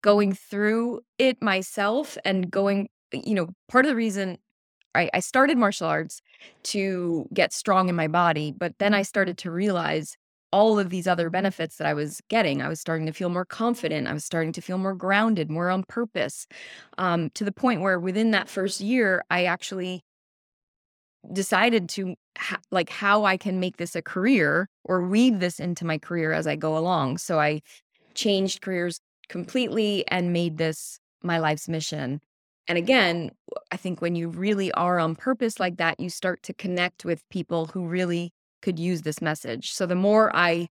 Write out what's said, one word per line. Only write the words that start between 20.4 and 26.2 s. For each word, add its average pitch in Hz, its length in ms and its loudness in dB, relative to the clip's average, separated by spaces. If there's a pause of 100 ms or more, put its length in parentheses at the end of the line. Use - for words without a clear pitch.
decided 196 560 2
to 190 240 -6 (240)
ha-, - 220 -8 (100)
like, 180 200 0
how 208 360 2
I 190 100 4
can 185 240 -2
make 185 180 -2
this 175 180 -6
a 175 60 -4
career 185 680 2 (140)
or 180 180 0
weave 214 380 4
this 180 200 -2
into 175 240 -4
my 160 140 -2
career 160 340 -2